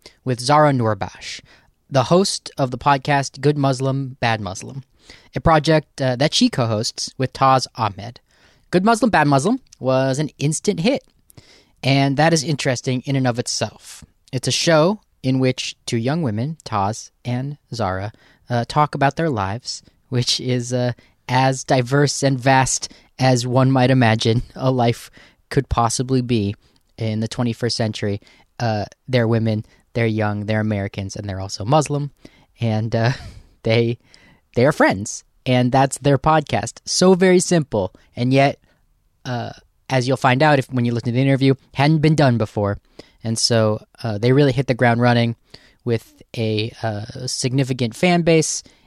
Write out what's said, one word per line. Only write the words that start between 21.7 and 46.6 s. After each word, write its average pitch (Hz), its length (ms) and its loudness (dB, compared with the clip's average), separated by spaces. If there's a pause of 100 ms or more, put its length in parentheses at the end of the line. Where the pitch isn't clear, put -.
and 135 180 0
vast 131 500 2 (300)
as 127 260 2
one 127 240 4
might 127 200 4
imagine 117 520 2 (120)
a 131 160 -2
life 120 400 -2 (400)
could 135 180 -2
possibly 127 540 0
be 107 320 0 (420)
in 110 220 -4
the 110 80 -2
twenty-first 120 500 -4
century. 107 440 -4 (400)
Uh, 110 240 -2 (240)
they're 123 180 2
women, 110 400 0 (260)
they're 117 140 0
young, 104 400 -2
they're 107 140 -2
Americans, 101 560 -4
and 104 120 -10
they're 95 120 -8
also 98 240 -10
Muslim, 143 480 -2 (480)
and, 110 340 -2
uh, 113 160 2 (260)
<laughs> - 280 -20
they, 117 340 0 (560)
they 120 100 2
are 151 80 4
friends, 131 520 -2 (200)
and 127 280 2
that's 135 260 2
their 143 180 2
podcast. 151 680 -2
So 185 300 4
very 185 260 4
simple, 131 520 0 (220)
and 123 180 -2
yet, 135 280 2 (640)
uh, 117 260 -6 (400)
as 131 160 0
you'll 131 100 2
find 131 260 2
out 151 180 4
if, - 100 -8
when 123 140 0
you 120 80 -2
listen 117 160 -4
to 117 40 0
the 123 80 0
interview, 135 340 4 (200)
hadn't 151 240 2
been 156 160 2
done 135 240 4
before. 101 400 -2 (460)
And 113 140 -4
so, 110 460 0 (180)
uh, 110 160 -4
they 123 140 2
really 139 200 4
hit 135 160 -2
the 135 60 0
ground 117 260 2
running 120 340 2 (500)
with - 380 -4 (140)
a, 110 360 -2 (100)